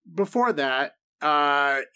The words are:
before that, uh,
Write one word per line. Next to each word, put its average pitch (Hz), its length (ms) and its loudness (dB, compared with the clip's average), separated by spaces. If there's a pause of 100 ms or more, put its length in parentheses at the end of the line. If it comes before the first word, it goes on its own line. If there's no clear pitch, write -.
(140)
before 220 400 0
that, 135 440 -2 (240)
uh, 143 600 2 (140)